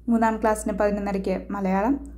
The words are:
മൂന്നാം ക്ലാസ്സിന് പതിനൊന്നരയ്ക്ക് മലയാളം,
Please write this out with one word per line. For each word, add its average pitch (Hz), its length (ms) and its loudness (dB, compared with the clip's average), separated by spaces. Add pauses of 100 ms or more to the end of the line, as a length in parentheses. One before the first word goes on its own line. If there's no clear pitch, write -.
മൂന്നാം 220 320 2
ക്ലാസ്സിന് 214 360 0
പതിനൊന്നരയ്ക്ക് 202 760 0
മലയാളം, 202 680 0